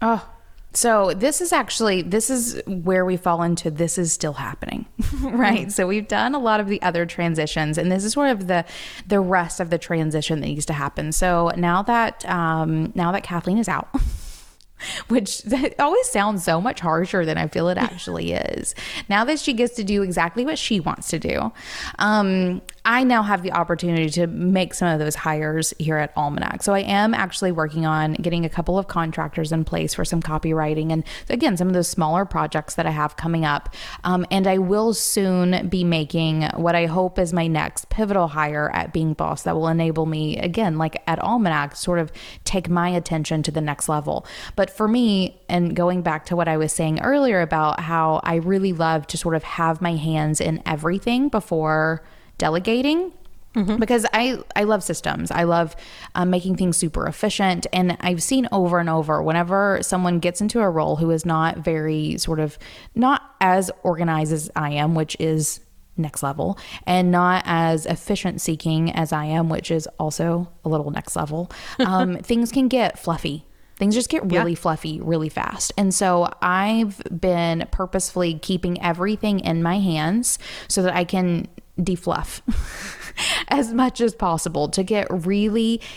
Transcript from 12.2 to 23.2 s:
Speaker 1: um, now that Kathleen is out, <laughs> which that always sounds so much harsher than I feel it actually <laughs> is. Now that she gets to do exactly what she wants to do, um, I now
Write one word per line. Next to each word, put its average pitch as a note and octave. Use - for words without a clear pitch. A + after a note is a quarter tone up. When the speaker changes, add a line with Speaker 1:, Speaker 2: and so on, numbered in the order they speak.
Speaker 1:
um, D#3+
now F3
that G3
Kathleen F3+
is A3
out, D3
<laughs> -
which A3+
that B3+
always F#4
sounds G#3
so E3+
much -
harsher F3
than D#3
I D#3+
feel E3
it F3+
actually -
<laughs> -
is. -
Now G#3
that D4
she C#4+
gets A#3+
to A3
do G3+
exactly F3
what D#4
she G#3
wants -
to E3
do, D3+
um, F#3+
I A#3+
now B3